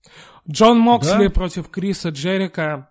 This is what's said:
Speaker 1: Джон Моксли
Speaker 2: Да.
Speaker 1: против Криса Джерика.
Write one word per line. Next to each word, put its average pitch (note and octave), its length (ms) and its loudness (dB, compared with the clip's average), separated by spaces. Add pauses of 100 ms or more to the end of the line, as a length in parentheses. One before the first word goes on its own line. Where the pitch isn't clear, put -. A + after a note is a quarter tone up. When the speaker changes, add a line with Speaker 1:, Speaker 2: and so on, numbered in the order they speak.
(500)
Speaker 1:
Джон A3+ 300 4
Моксли G3+ 480 2
Speaker 2:
Да. - 20 0
Speaker 1:
против F3 380 -4
Криса F#3+ 400 -6
Джерика. D#3+ 840 -4